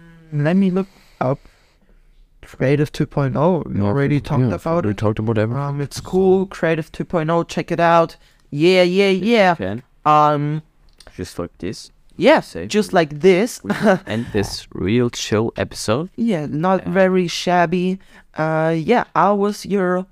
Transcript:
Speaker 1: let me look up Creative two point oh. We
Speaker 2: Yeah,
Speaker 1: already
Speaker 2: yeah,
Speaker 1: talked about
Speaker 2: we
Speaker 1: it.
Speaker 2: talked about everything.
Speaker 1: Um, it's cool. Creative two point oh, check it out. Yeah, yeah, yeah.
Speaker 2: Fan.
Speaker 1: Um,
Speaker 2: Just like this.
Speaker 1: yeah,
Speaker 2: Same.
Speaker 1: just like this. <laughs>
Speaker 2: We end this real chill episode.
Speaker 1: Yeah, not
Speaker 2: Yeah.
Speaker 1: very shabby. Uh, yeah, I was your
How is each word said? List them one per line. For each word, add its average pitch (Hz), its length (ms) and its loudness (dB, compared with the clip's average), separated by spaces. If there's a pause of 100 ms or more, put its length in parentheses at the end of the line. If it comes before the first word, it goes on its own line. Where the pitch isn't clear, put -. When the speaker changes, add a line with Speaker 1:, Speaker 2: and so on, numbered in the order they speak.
(340)
Speaker 1:
let 151 240 0
me 196 140 4
look 190 160 -2 (340)
up 131 180 -2 (1000)
Creative 139 500 -2
two - 160 -4
point 135 280 -2
oh. 156 300 0
We - 140 -4
Speaker 2:
Yeah, 101 80 0
Speaker 1:
already 139 280 0
Speaker 2:
yeah, 139 60 0
Speaker 1:
talked 127 320 0
about 165 320 -2
Speaker 2:
we 104 60 0
Speaker 1:
it. 98 60 -6
Speaker 2:
talked 107 200 0
about 110 220 -2
everything. 120 240 -2
Speaker 1:
Um, 143 180 -6
it's - 180 -10
cool. 185 460 2
Creative 160 460 -4
two - 120 -8
point 156 280 -2
oh, 170 120 2
check - 280 -8
it 165 80 -2
out. 170 380 2 (340)
Yeah, 180 320 4
yeah, 185 260 2
yeah. 190 460 2
Speaker 2:
Fan. 104 260 -6 (240)
Speaker 1:
Um, 151 560 2 (560)
Speaker 2:
Just - 220 -10
like 87 180 -10
this. - 320 -12 (280)
Speaker 1:
yeah, 233 240 4
Speaker 2:
Same. 87 280 -10
Speaker 1:
just 208 240 -2
like 151 280 0
this. 190 400 2
<laughs> - 20 -16
Speaker 2:
We 101 80 -6 (340)
end 113 260 -6
this - 440 -4
real 120 340 0
chill 110 480 -2
episode. 139 600 -4
Speaker 1:
Yeah, 190 300 -2
not 185 380 -2
Speaker 2:
Yeah. 175 80 -6
Speaker 1:
very 185 340 2
shabby. 180 680 0 (400)
Uh, 160 400 0
yeah, 175 280 0 (100)
I 175 160 4
was 202 340 -2
your 185 460 -2